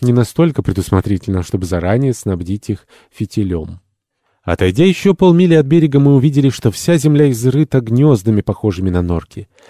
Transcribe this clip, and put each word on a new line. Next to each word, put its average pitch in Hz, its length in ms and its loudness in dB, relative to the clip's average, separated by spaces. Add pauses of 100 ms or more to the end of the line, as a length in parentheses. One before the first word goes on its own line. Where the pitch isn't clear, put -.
не 123 120 0
настолько 123 500 0
предусмотрительна, 95 800 -2
чтобы 92 240 -6
заранее 95 460 -2
снабдить 95 560 -6
их - 180 -8 (260)
фитилем". 87 680 -6 (640)
Отойдя 92 420 0
еще 196 300 2
полмили 175 400 4
от 151 120 2
берега, 143 340 2
мы 143 160 4
увидели, 139 340 2
что 113 220 -2
вся 170 240 -2
земля 147 340 2
изрыта 131 500 0
гнездами, 113 600 2
похожими 95 500 -4
на 90 120 0
норки. 87 460 -6 (220)